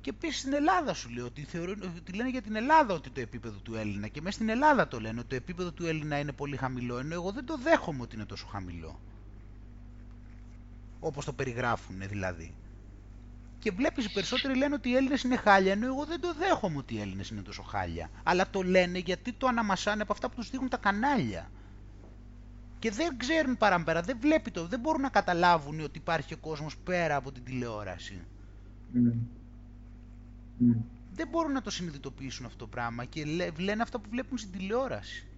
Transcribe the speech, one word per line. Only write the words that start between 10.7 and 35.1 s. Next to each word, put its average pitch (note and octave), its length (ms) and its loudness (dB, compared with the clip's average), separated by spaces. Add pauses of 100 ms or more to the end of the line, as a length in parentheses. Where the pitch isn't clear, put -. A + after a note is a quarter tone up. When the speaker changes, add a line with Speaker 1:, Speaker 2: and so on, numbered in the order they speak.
Speaker 1:
Όπως C#3+ 240 -6
το D3 80 -4
περιγράφουνε A#2 760 -2
δηλαδή. F#2 480 -4 (1040)
Και A3 120 0
βλέπεις, A#3+ 340 0
οι G#3 80 -4
περισσότεροι B3+ 440 2
λένε C#4+ 180 4
ότι B3+ 140 -2
οι B3 80 4
Έλληνες C4+ 260 4
είναι B3+ 140 4
χάλια, G3 360 8
ενώ G#3+ 140 2
εγώ C4+ 180 0
δεν D#4 160 -4
το F4 140 0
δέχομαι C#4+ 440 4
ότι B2 160 -4
οι G#2+ 60 0
Έλληνες F#2+ 280 -4
είναι G#2 140 -6
τόσο F#2+ 200 -10
χάλια. E2+ 480 -4 (120)
Αλλά F3+ 280 4
το F#3+ 120 2
λένε F3+ 360 6
γιατί F3+ 340 -2
το C4 140 0
αναμασάνε G#3+ 560 2
από G#3 100 0
αυτά A#3+ 160 -2
που - 60 -8
τους A3+ 160 -8
δείχνουν C4 180 -2
τα B3+ 80 0
κανάλια. G3 720 2 (1300)
Και A3 120 0
δεν C#4 260 0
ξέρουν B3+ 400 2
παραμπέρα, E3+ 440 4
δεν G#3+ 200 -2
βλέπει D4+ 300 4
το, E3+ 160 -4
δεν A#3 140 -2
μπορούν D#4 200 2
να C4+ 80 2
καταλάβουν E3+ 720 4
ότι D3+ 180 -6
υπάρχει D#3 300 0
και D#3+ 60 -6
κόσμος D3+ 420 -6
πέρα E3+ 400 2
από C3+ 160 -2
την B2 120 -12
τηλεόραση. G#2 760 -4 (720)
Speaker 2:
Μμμ. A#2+ 200 6 (1500)
Speaker 3:
Μμμ. A#2 180 8 (340)
Speaker 1:
Δεν E4 140 -2
μπορούν D#4+ 240 2
να C4+ 100 0
το G#3 80 -4
συνειδητοποιήσουν C3+ 760 -6
αυτό - 120 -12
το A#2+ 80 -8
πράγμα A#2+ 380 -2
και D3+ 200 -6
λέ-, F3 340 0
λένε G3+ 240 2
αυτά A#3+ 180 -4
που G#3 100 -14
βλέπουν B3 280 -2
στην G3+ 140 -8
τηλεόραση. G3 760 -2 (120)